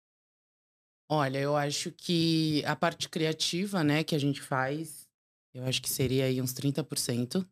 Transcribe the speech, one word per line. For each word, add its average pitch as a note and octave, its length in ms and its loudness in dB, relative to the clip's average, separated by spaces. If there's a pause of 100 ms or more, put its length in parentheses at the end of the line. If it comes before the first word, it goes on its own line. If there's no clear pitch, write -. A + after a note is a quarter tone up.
(1120)
Olha, C3+ 280 2
eu C#3+ 180 0
acho D3 360 -2
que D#3+ 720 2
a D3+ 80 0
parte E3 340 -2
criativa, E3+ 760 -2
né, D3 180 4
que D#3 120 -2
a D3+ 40 4
gente C#3 220 0
faz, C#3+ 640 -4 (480)
eu B2+ 100 -8
acho B2+ 180 0
que - 80 -6
seria C3 340 2
aí C3 160 2
uns B2+ 120 -2
trinta C#3 300 0
por - 160 -6
cento. B2 540 0